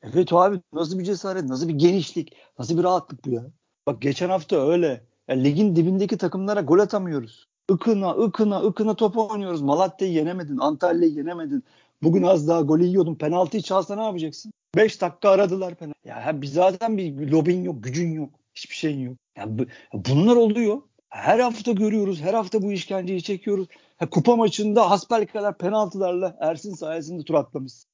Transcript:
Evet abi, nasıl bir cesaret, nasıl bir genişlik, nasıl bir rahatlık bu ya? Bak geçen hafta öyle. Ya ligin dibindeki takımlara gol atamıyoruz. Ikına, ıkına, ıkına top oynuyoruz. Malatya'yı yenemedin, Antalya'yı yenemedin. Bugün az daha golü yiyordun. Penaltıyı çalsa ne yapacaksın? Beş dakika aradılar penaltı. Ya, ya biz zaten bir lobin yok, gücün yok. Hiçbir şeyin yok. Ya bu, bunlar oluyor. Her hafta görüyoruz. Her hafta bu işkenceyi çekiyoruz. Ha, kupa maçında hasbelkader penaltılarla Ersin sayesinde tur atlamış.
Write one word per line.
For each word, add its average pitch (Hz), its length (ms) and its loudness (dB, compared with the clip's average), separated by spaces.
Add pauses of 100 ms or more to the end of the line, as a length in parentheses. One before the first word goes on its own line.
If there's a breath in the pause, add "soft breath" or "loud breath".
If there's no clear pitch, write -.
Evet 160 320 0
abi, 180 280 4 (120)
nasıl 165 260 -4
bir 185 40 -6
cesaret, 190 400 -4
nasıl 135 240 -4
bir 165 60 -2
genişlik, 170 600 0 (240 soft breath)
nasıl 143 180 -2
bir 175 60 2
rahatlık 180 420 -2
bu 143 40 -6
ya? 120 140 -4 (440)
Bak 120 140 -6
geçen 139 280 -2
hafta 170 380 0
öyle. 160 360 0 (240)
Ya 135 80 -2
ligin 147 400 2
dibindeki 190 420 2
takımlara 190 440 -2
gol 160 180 4
atamıyoruz. 180 680 -2 (220)
Ikına, 196 420 2
ıkına, 208 520 0
ıkına 214 300 0
top 220 240 0
oynuyoruz. 202 440 -2
Malatya'yı 180 520 2
yenemedin, 160 440 -2
Antalya'yı 160 560 2
yenemedin. 151 500 -6 (400 soft breath)
Bugün 170 200 4
az 175 240 4
daha 170 140 4
golü 156 240 4
yiyordun. 180 300 2
Penaltıyı 170 480 -2
çalsa 190 320 -2
ne 214 80 -6
yapacaksın? 180 500 -8 (220)
Beş 208 260 2
dakika 185 280 0
aradılar 190 460 2
penaltı. 151 300 -14
Ya, 117 140 -14
ya 147 220 -4
biz 139 120 -8
zaten 190 440 2
bir 147 340 -4
lobin 170 320 2
yok, 151 200 -8
gücün 156 280 -4
yok. 156 180 -8 (260)
Hiçbir - 200 -16
şeyin 151 240 -4
yok. 127 180 -8 (200)
Ya 107 220 -6
bu, 127 40 0 (300 loud breath)
bunlar 143 420 4
oluyor. 226 460 2 (280)
Her 208 300 2
hafta 233 320 0
görüyoruz. 202 500 0
Her 180 120 -2
hafta 220 280 -2
bu 202 100 -4
işkenceyi 185 520 -6
çekiyoruz. 190 440 -4 (300 soft breath)
Ha, 165 120 -4
kupa 233 260 2
maçında 214 540 2
hasbelkader 208 680 -2
penaltılarla 185 840 -2
Ersin 165 340 -4
sayesinde 160 500 -10
tur 156 100 -4
atlamış. 139 400 -2 (200)